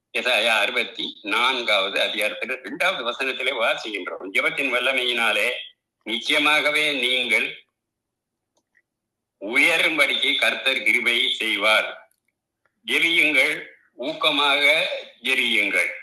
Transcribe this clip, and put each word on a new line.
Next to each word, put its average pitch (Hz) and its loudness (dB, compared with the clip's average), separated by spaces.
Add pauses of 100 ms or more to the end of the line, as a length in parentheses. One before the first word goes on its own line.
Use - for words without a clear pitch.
(180)
எசாயா 117 2
அறுபத்தி 113 -2
நான்காவது 107 0
அதிகாரத்தில் 107 -4
இரண்டாவது 175 -4
வசனத்திலே 131 -4
வாசிக்கின்றோம். 110 -4
ஜெபத்தின் 127 -2
வல்லமையினாலே 123 0 (540)
நிச்சயமாகவே 147 2
நீங்கள் 123 0 (1700)
உயரும்படிக்கு 143 2
கர்த்தர் 131 0
கிருபை 120 2
செய்வார். 107 0 (720)
ஜெபியுங்கள், 151 2 (340)
ஊக்கமாக 151 2 (340)
ஜெபியுங்கள். 123 0 (120)